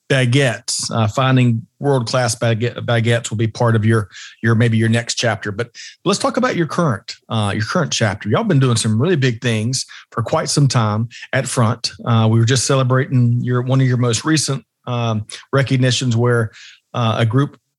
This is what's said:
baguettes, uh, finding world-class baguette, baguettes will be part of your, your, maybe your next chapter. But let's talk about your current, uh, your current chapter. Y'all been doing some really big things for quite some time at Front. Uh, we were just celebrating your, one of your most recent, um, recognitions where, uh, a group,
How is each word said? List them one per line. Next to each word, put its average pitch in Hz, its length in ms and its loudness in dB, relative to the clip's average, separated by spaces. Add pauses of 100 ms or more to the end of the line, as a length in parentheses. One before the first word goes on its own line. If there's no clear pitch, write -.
baguettes, 127 840 0
uh, 113 160 0
finding 127 580 2 (140)
world-class 127 560 0
baguette, 117 400 -2 (100)
baguettes 117 440 0
will 104 80 -6
be 113 100 0
part 113 300 0
of 104 80 0
your, 110 240 2 (340)
your, 113 120 2
maybe 113 220 2
your 113 120 2
next 117 260 -2
chapter. 107 380 -2
But 113 200 -8 (300)
let's 196 160 0
talk 269 160 -2
about 247 220 0
your 165 100 0
current, 143 480 -2 (140)
uh, 107 260 -2
your 107 80 -2
current 139 300 -2
chapter. 101 340 -2
Y'all 156 160 0
been 170 160 2
doing 127 160 4
some 110 260 0
really 180 140 2
big 127 260 0
things 117 440 -2 (260)
for 120 100 -4
quite 156 280 -2
some 143 180 2
time 113 400 0 (240)
at 127 160 -2
Front. - 440 -2 (120)
Uh, 113 260 2
we 113 100 4
were 113 60 4
just 127 220 2
celebrating 127 720 2
your, 123 220 0
one 131 180 0
of 131 80 4
your 127 80 2
most 120 300 0
recent, 147 400 0 (200)
um, 117 400 -2 (280)
recognitions 127 600 0
where, 120 380 2 (420)
uh, 117 260 -2
a 117 60 2
group, 131 320 0 (220)